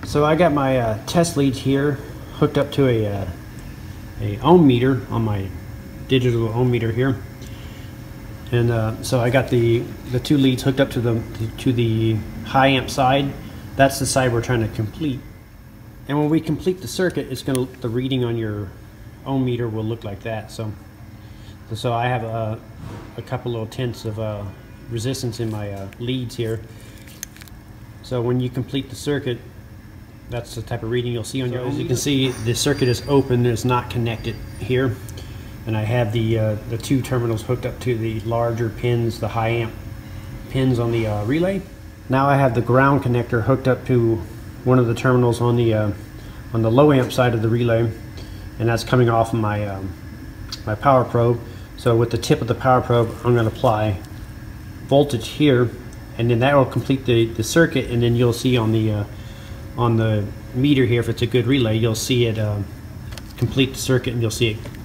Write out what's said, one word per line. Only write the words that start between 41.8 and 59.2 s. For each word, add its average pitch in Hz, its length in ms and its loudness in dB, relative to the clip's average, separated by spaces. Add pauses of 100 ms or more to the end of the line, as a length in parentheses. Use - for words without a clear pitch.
Now 135 200 4
I 143 80 6
have 135 180 4
the 117 80 2
ground 135 400 6
connector 120 420 2
hooked 131 240 2
up 127 180 2
to 117 300 4 (480)
one 127 160 6
of 117 80 4
the 117 60 0
terminals 123 460 4
on 120 160 4
the, 113 180 4
uh, 107 180 2 (600)
on 113 100 2
the 113 80 4
low 143 200 8
amp 127 220 4
side 123 220 2
of 107 80 0
the 113 60 2
relay, 117 400 2 (720)
and 113 100 2
that's 113 140 2
coming 123 260 4
off 113 240 2
my, 104 340 0
um, 95 260 -8 (760)
my 107 80 -2
power 131 300 6
probe. 117 340 2 (380)
So 120 200 2
with 117 140 2
the 117 80 -2
tip - 220 2
of 117 80 -4
the 120 80 2
power 127 240 4
probe, 117 340 2 (100)
I'm 120 120 4
gonna 113 120 2
apply 107 500 0 (880)
voltage 139 420 2
here, 123 420 4 (480)
and 117 120 2
then 117 100 4
that 139 140 4
will 135 120 6
complete 131 380 -2
the, 117 220 4
the 113 180 -4
circuit, 160 460 2
and 120 120 0
then 120 120 4
you'll 120 180 4
see 123 240 2
on 110 160 2
the, 110 200 2
uh, 104 120 0 (720)